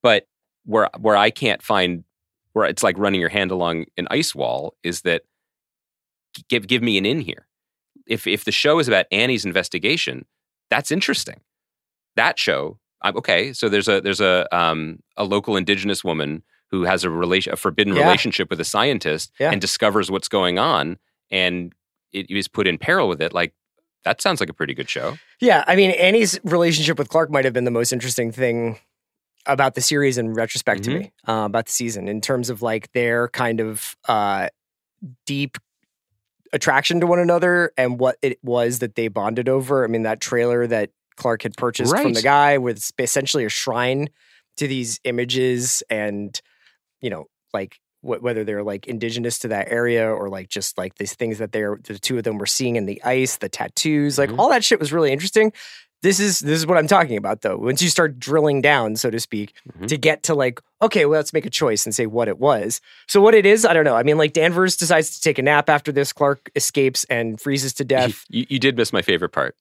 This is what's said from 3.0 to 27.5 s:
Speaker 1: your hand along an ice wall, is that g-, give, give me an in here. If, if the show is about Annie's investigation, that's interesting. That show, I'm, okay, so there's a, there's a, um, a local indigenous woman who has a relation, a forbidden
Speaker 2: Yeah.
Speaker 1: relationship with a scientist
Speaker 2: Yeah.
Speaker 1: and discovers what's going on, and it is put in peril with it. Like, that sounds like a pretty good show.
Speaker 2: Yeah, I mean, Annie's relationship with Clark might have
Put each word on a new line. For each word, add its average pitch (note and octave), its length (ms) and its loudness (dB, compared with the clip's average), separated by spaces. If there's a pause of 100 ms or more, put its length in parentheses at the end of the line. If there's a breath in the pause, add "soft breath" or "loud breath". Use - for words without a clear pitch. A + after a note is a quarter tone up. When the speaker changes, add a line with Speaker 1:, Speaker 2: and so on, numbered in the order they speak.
Speaker 1:
your E2 80 0
hand F#2+ 220 -2
along E2+ 340 -2 (140)
an F2 120 -6
ice D#3 240 -2
wall, C2+ 480 -4
is E2+ 200 -6
that E2+ 200 0 (1120)
g-, - 140 -20
give, A2+ 180 -2
give A#2 160 0
me A2+ 160 0
an F#2+ 80 0
in C#3+ 140 -2
here. - 260 -12 (600)
If, A2 200 -4
if G#2 180 -2
the G#2 80 -2
show D3+ 260 2
is C#3+ 100 0
about F#2+ 240 4
Annie's A2 320 0
investigation, F#2 800 -4 (460)
that's A#2 200 -2
interesting. - 500 -4 (760)
That B2 220 2
show, D2 400 -2 (240)
I'm, G2 160 -2
okay, G2+ 340 0
so A#2 160 -2
there's G2 200 2
a, G2 120 2
there's G2 200 -2
a, F#2 340 2
um, D#2+ 440 -2 (180)
a G#2 80 -4
local G2+ 320 -2
indigenous F#2+ 460 -2
woman D#2 400 -4 (280)
who F#2 120 -2
has F2+ 220 0
a F2+ 60 -2
relation, F2 420 -2
a - 40 -6
forbidden F#3+ 380 0
Speaker 2:
Yeah. D3 80 4
Speaker 1:
relationship D3+ 480 2
with E2 100 -6
a E2 40 -4
scientist G2+ 760 -2
Speaker 2:
Yeah. D3+ 140 2
Speaker 1:
and G2+ 80 0
discovers G2 500 0
what's F#2+ 180 -4
going F2+ 300 0
on, F#2 400 0 (320)
and F2+ 420 -2 (400)
it F#2+ 180 -8
is G2 180 -4
put G2+ 180 -2
in E2+ 120 0
peril E3 300 0
with D#2 140 -4
it. E2+ 100 -2
Like, F2 220 -2 (500)
that - 180 0
sounds F#3 180 0
like F#2 80 -2
a E2 60 -12
pretty C#2+ 200 -6
good - 140 -10
show. - 280 -6 (240 soft breath)
Speaker 2:
Yeah, G3+ 260 4
I F#3 100 4
mean, F#3+ 160 6
Annie's F#3 520 2
relationship E3 540 2
with C#3+ 120 -4
Clark D#3+ 200 0
might C#3 140 2
have C3 100 2